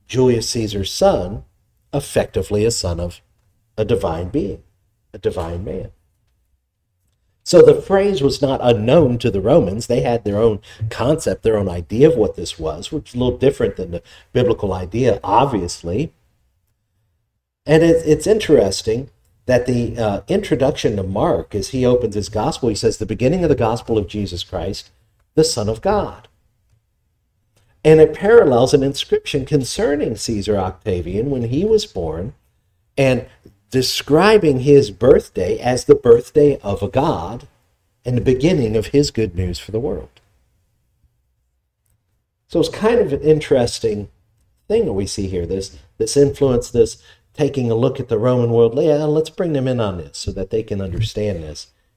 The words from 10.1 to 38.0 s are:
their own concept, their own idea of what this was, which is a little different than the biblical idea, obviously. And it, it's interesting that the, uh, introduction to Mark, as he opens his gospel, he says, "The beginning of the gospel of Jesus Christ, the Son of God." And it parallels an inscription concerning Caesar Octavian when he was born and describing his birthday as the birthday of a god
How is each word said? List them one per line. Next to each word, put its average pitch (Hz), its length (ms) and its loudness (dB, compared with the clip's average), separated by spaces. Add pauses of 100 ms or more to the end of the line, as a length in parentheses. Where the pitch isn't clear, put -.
their 101 160 -2
own 110 220 2 (280)
concept, 117 540 -2
their 110 140 2
own 98 120 0
idea 101 400 2
of 156 80 2
what 104 200 0
this - 240 -12
was, 78 320 -8
which 151 160 -10
is - 60 -20
a 123 40 -6
little 123 200 0
different 117 380 0
than 90 140 -10
the 85 120 -10 (300)
biblical 110 400 0
idea, 98 520 -2
obviously. 107 880 -2 (1500)
And 160 160 6
it, 165 240 4
it's 151 200 2
interesting 127 840 2 (360)
that 123 200 2
the, 120 320 -2
uh, 104 300 -2
introduction 151 680 0
to 98 60 -4
Mark, 113 520 -2
as 98 160 -4
he 127 140 -2
opens 123 300 2
his 104 140 -4
gospel, 127 400 -2
he 104 60 0
says, 110 240 -2
"The 107 80 -6
beginning 135 360 -2
of 165 60 0
the 143 80 4
gospel 117 420 -2
of 95 80 -2
Jesus 95 380 -8
Christ, 92 460 -10 (440)
the 156 100 4
Son 107 240 -2
of 113 120 -4
God." 190 480 -2 (1500)
And 156 180 8
it 156 140 6
parallels 165 600 4
an 135 80 2
inscription 139 640 -4
concerning 151 680 -2
Caesar 104 440 -2
Octavian 92 720 -4
when 123 140 -2
he 135 200 -2
was 214 220 2
born 95 480 -8 (600)
and 131 300 0 (440)
describing 156 880 2
his 139 300 6
birthday 101 680 0
as 120 260 -2
the - 100 6
birthday 135 680 4
of 101 220 -4
a 98 60 -4
god 120 580 -4 (580)